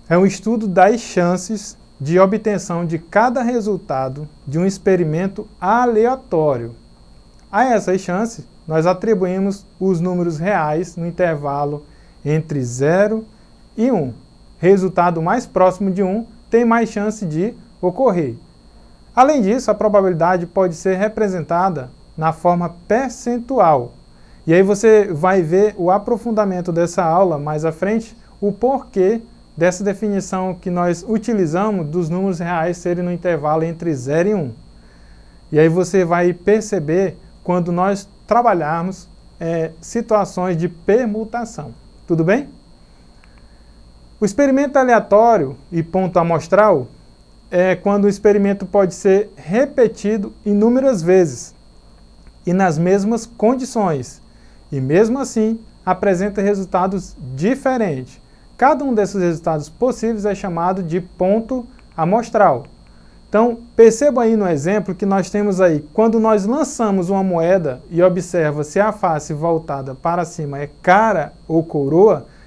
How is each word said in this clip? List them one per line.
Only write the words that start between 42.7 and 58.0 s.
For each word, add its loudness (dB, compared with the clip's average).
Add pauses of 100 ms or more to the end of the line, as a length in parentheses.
O 0
experimento 0
aleatório 4 (140)
e -2
ponto -2
amostral 2 (600)
é 0
quando 0
o 4
experimento 2
pode 2
ser 0
repetido -2 (120)
inúmeras 2
vezes 2 (920)
e -2
nas 2
mesmas 0
condições, -2 (520)
e -4
mesmo 2
assim -2 (260)
apresenta 0
resultados -2 (220)
diferentes. -4 (340)